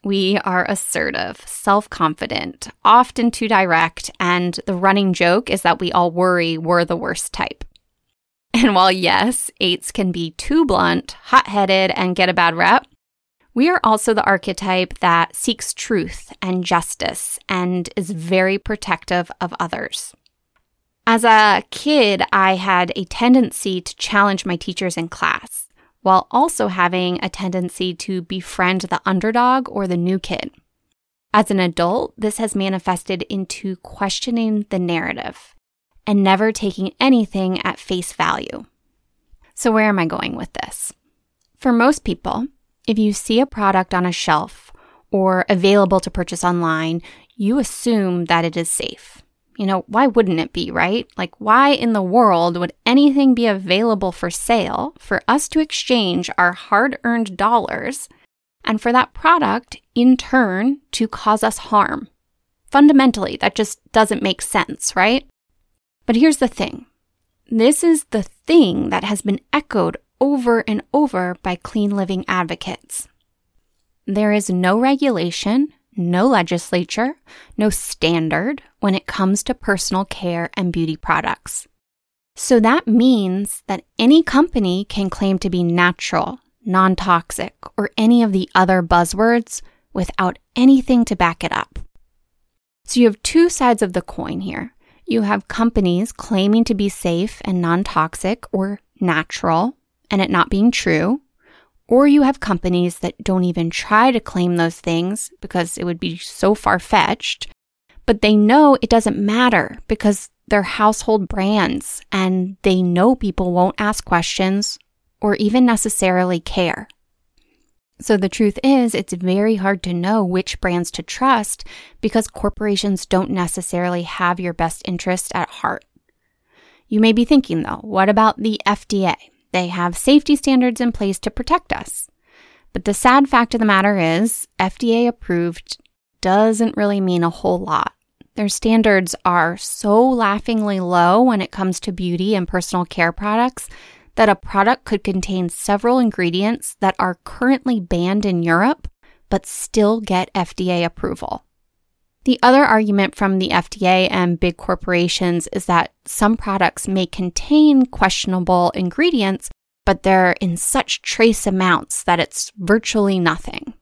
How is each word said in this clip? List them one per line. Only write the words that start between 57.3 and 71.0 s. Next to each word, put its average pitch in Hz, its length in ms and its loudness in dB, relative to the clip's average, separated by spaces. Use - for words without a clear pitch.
dollars 233 720 -2
and 214 160 -2
for 240 100 0
that 254 220 2
product, 269 640 0
in 254 220 6
turn, 247 640 0
to 220 140 -2
cause 214 360 -2
us 220 160 -2
harm? - 500 -2
Fundamentally, 269 720 4
that 202 120 0
just - 240 -4
doesn't 220 300 2
make 190 180 -4
sense, - 560 -4
right? 214 300 2
But 226 100 2
here's 285 220 4
the 254 100 2
thing. - 380 -8
This 240 340 4
is 330 200 2
the 214 180 -4
thing - 640 2
that 165 160 -4
has 202 160 -4
been 202 200 -2
echoed 202 460 -2
over 247 440 0
and 214 160 -4
over 185 480 0